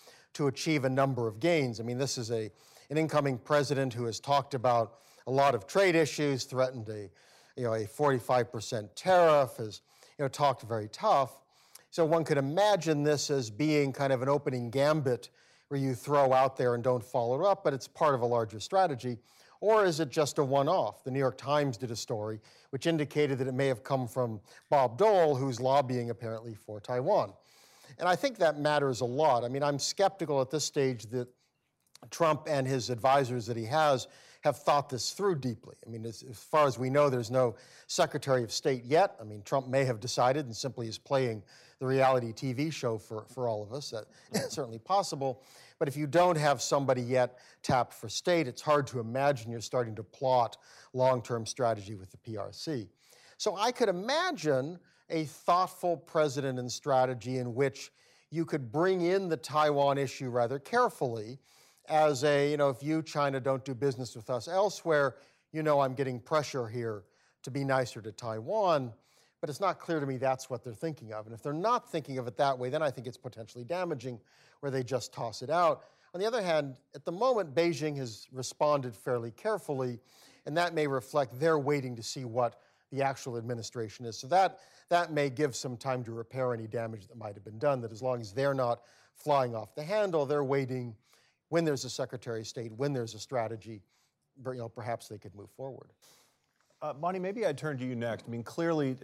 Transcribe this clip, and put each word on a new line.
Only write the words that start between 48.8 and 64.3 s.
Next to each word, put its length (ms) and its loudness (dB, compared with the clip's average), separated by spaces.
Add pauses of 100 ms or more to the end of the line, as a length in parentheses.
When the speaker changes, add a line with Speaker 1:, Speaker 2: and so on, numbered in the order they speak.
Speaker 1:
to 120 -6
imagine 500 0
you're 100 -6
starting 360 -4
to 80 -10
plot 520 2 (360)
long-term 540 2
strategy 500 -2
with 140 -18
the 80 -20
P 180 -10
R 160 -8
C. 340 -8 (520)
So 180 -2
I 160 2
could 160 2
imagine 920 -2 (320)
a 140 -2
thoughtful 720 0
president 640 -2
and 120 -6
strategy 680 0
in 160 -4
which 360 -2 (400)
you 140 -4
could 260 -4
bring 300 2
in 280 0
the 80 0
Taiwan 640 2
issue 300 -4
rather 300 0
carefully 800 -2 (500)
as 360 4
a, 260 4
you 60 0
know, 140 2
if 120 -6
you, 200 0
China, 380 -2
don't 240 -2
do 100 -6
business 420 -2
with 140 -12